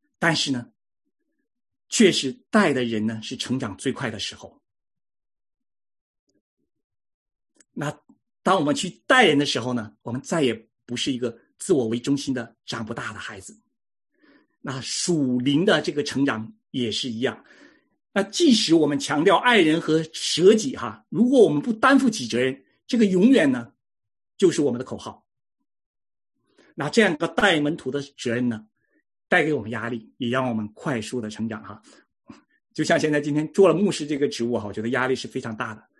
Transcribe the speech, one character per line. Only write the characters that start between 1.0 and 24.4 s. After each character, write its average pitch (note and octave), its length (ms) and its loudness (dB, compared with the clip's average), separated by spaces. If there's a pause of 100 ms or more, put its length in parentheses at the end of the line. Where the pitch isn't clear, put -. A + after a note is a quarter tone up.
却 F#3+ 220 6
是 C3+ 200 -4 (180)
带 F#3+ 240 4
的 B2+ 100 0
人 A2 220 -2
呢， A2 160 -6
是 B2 160 -12
成 B2+ 220 -4
长 A2 180 -8
最 C3+ 140 -4
快 B2+ 180 -6
的 G#2+ 80 -10
时 - 160 -10
候。 - 260 -20 (3250)
那 D3 220 -6 (460)
当 F#3 160 4
我 F3+ 40 0
们 D3 120 0
去 E3+ 160 -4 (160)
带 C4 200 6
人 D3+ 120 4
的 C#3+ 80 2
时 C#3 140 -4
候 B2 140 -4
呢， A2 280 -8
我 A#2 100 -10
们 B2 100 -6
再 E3 200 -2
也 A#2 260 0 (180)
不 A#2+ 120 -10
是 C#3+ 140 -4
一 B2 80 -4
个 A#2+ 200 -6 (200)
自 - 120 -4
我 C3 160 2
为 A#2 120 -2
中 C#3 180 -2
心 C#3 160 -6
的 A#2 220 -8 (100)
长 A#2 180 -8
不 A2 100 -10
大 A2 200 -10
的 G#2+ 60 -14
孩 G2+ 200 -14
子。 - 200 -20 (1040)
那 C3+ 180 -8
属 C3 580 -2
灵 C#3+ 260 2
的 F3 160 4
这 D#3+ 100 -4
个 C#3+ 120 -4
成 C#3 220 -2
长 A2 280 -4 (160)
也 A#2+ 220 -4
是 B2+ 180 -6
一 A2+ 120 -8
样。 B2 220 -6 (680)
那 G3+ 120 0
即 D#4+ 280 2
使 E3 240 4
我 D#3 100 4
们 C#3+ 140 0
强 D3 240 -2
调 E3 140 2
爱 A#3+ 220 4
人 D#3+ 200 4
和 D#3+ 240 0 (100)
舍 F#3 400 4
己 G#3 220 -2
哈， A2+ 340 -10
如 G3 200 2
果 C4+ 100 6
我 F#3+ 100 8
们 D3 120 0
不 A#3+ 120 -4
担 C4+ 240 4
负 C4+ 120 2
起 - 180 -4
责 A2+ 120 -2
任， C3 240 -2 (220)
这 - 120 -2
个 A3+ 80 6
永 F#3 240 4
远 F3 220 4
呢， A#2+ 220 -6 (640)
就 F3 140 4